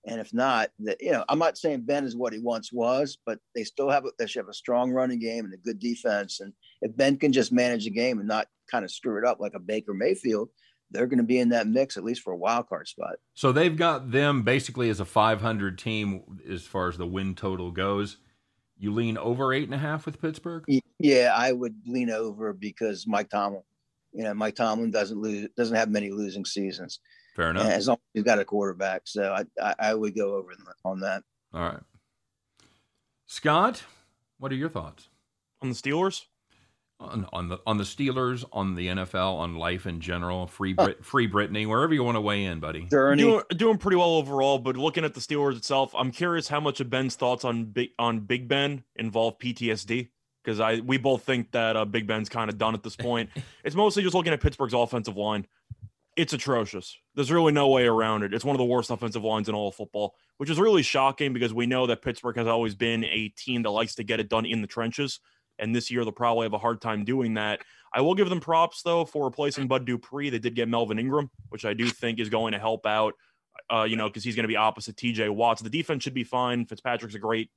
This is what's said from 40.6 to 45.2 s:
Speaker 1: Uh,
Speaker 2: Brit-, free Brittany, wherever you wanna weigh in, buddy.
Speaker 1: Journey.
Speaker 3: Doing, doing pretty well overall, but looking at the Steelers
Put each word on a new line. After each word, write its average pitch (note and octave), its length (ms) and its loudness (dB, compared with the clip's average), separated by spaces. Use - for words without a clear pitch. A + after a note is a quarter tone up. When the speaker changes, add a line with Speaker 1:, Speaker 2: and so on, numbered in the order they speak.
Speaker 1:
Uh, F3+ 60 6
Speaker 2:
Brit-, - 200 -2
free B2 220 2
Brittany, G#2 400 0
wherever C3 260 2
you C#3 120 4
wanna A#2 160 2
weigh G#2 240 0
in, E2+ 160 -4
buddy. D#2 220 -6
Speaker 1:
Journey. C#3 320 6
Speaker 3:
Doing, A3+ 180 6
doing A3 220 4
pretty F#3+ 180 2
well F3 140 6
overall, C#3 500 4
but B2+ 160 -2
looking D#3+ 280 0
at D3 80 -2
the - 60 -14
Steelers C#3+ 380 0